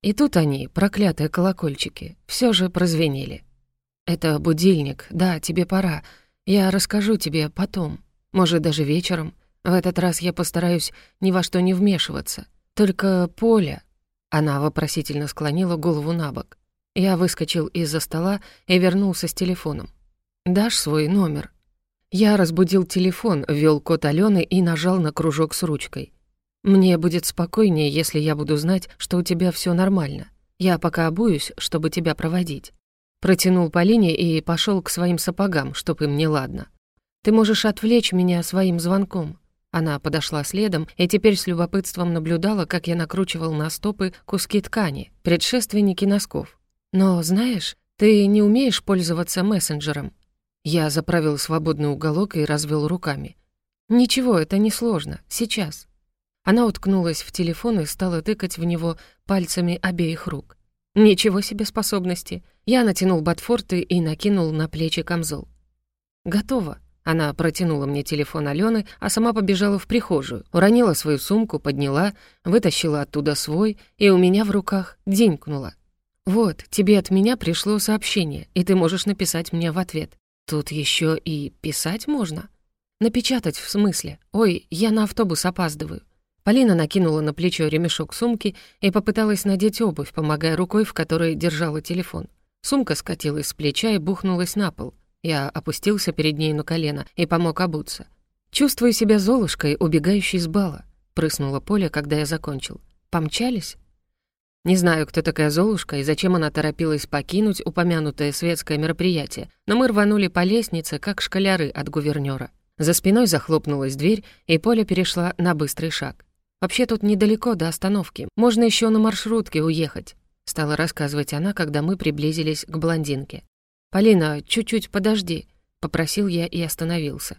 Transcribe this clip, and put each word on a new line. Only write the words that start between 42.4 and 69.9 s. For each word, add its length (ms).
как 220
я 80
накручивал 580
на 180
стопы 420
куски 360
ткани, 500
предшественники 800
носков. 560
«Но, 320
знаешь, 520
ты 320
не 120
умеешь 440
пользоваться 580
мессенджером». 680
Я 220
заправил 480
свободный 540
уголок 460
и 100
развёл 420
руками. 480
«Ничего, 480
это 180
несложно. 720
Сейчас». 580
Она 220
уткнулась 560
в 120
телефон 480
и 40
стала 380
тыкать 340
в 80
него 320
пальцами 560
обеих 440
рук. 300
«Ничего 480
себе 240
способности!» 760
Я 180
натянул 380
ботфорты 600
и 200
накинул 520
на 140
плечи 360
камзол. 460
«Готово». 540
Она 320
протянула 500
мне 180
телефон 460
Алёны, 380
а 100
сама 240
побежала 440
в 80
прихожую, 640